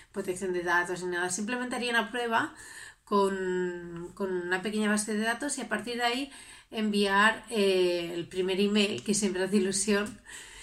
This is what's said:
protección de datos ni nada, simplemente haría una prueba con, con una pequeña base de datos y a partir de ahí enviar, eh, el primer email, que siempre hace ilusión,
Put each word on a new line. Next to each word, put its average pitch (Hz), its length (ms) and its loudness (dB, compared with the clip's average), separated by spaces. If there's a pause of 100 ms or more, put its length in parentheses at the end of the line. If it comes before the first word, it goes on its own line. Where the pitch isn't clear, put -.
(120)
protección 185 420 -4
de 180 80 -2
datos 175 400 0
ni 180 80 -4
nada, 180 180 0
simplemente 247 480 -4
haría 240 140 -2
una 226 200 2
prueba 240 440 -2 (500)
con, 180 1120 0
con 196 180 -4
una 180 300 -2
pequeña 214 260 0
base 208 240 0
de 214 120 0
datos 240 340 -2
y - 20 -4
a 214 80 -6
partir 214 280 -4
de 240 80 0
ahí 262 280 -2 (400)
enviar, 208 800 4
eh, 185 640 2
el 170 140 -6
primer 185 320 0
email, 202 420 2
que 214 100 0
siempre 185 300 0
hace 190 140 2
ilusión, 202 640 0 (420)